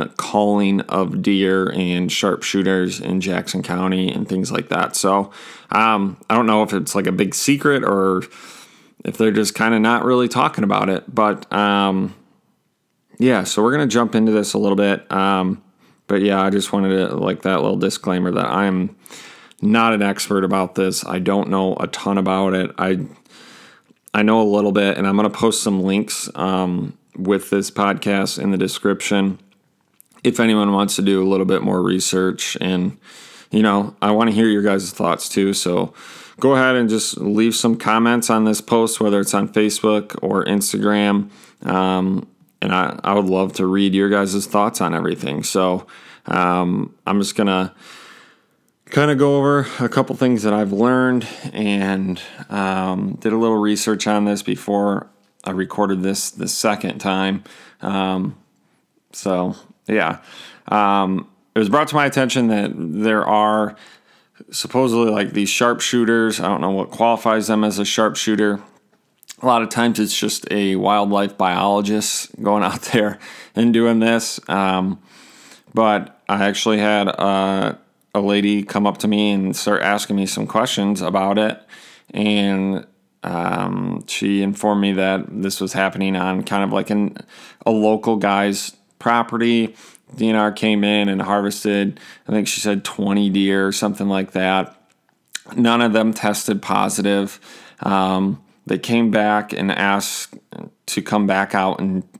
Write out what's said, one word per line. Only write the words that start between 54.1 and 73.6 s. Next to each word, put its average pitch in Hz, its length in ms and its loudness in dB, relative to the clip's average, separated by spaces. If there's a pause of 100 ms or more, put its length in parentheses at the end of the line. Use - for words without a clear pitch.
this 101 160 0
before 101 680 -2 (360)
I 95 60 -8
recorded 95 540 -2
this 98 260 -4
the - 160 -10
second 104 540 -2
time. 95 420 -2 (380)
Um, 95 560 -4 (760)
so, 92 440 -4 (320)
yeah. 95 300 0 (500)
Um, 101 580 2 (260)
it 110 60 -2
was 107 100 2
brought 147 200 2
to 147 80 0
my 143 100 4
attention 127 400 0
that 104 300 0
there 101 500 0
are 107 480 2 (800)
supposedly, 117 580 0
like, 104 220 0
these 101 160 0
sharpshooters. 117 880 0
I 82 80 -4
don't 92 140 -2
know 90 100 0
what 95 220 -2
qualifies 110 560 0
them 107 160 2
as 101 160 0
a 101 40 -2
sharpshooter. 104 760 0 (840)
A 123 40 0
lot 117 160 4
of 107 60 -4
times 117 300 0
it's 107 180 0
just - 360 -4
a 98 240 0
wildlife 101 600 0
biologist 101 1040 0
going 104 220 2
out 92 200 -2
<laughs> - 100 -12
there 104 260 0 (380)
and 113 180 4